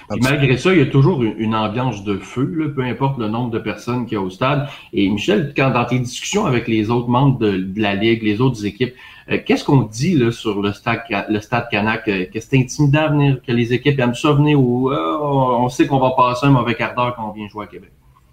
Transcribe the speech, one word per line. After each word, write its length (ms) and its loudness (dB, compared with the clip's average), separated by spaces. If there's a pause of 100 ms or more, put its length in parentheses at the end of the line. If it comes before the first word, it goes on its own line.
Puis 120 -4
malgré 360 2
ça, 140 2
il 80 6
y 20 6
a 40 4
toujours 380 4
une, 140 0
une 180 0
ambiance 480 -4
de 140 -2
feu, 380 -4
là, 180 -2
peu 100 -4
importe 340 -2
le 100 -4
nombre 240 -4
de 80 -2
personnes 460 -6
qu'il 80 -8
y 40 -2
a 40 -2
au 80 -4
stade. 380 -2 (260)
Et 160 2
Michel, 460 0
quand 160 2
dans 140 0
tes 140 -2
discussions 460 -4
avec 220 0
les 220 0
autres 200 0
membres 300 4
de, 180 2
de 240 -4
la 140 0
Ligue, 280 0
les 160 0
autres 260 0
équipes, 280 -4 (360)
euh, 160 0
qu'est-ce 200 0
qu'on 160 4
dit 320 -2
là, 180 4
sur 300 -4
le 100 0
stade 280 -4 (100)
Ca-, 180 -2
le 140 0
stade 280 -2
Canac ? 380 -2
Euh, 260 -2
que 60 -4
c'est 160 -4
intimidant 460 2
à 80 0
venir, 360 2
que 60 -4
les 220 0
équipes 260 0
aiment 160 0
ça 160 0
venir 300 4
ou, 300 2
euh, 300 -2
on, 440 2
on 40 0
sait 180 0
qu'on 120 2
va 160 4
passer 300 2
un 60 8
mauvais 240 4
quart 200 -4
d'heure 220 0
quand 120 -8
on 40 -12
vient 160 -10
jouer 160 -10
à 20 -18
Québec ? 220 -18 (440)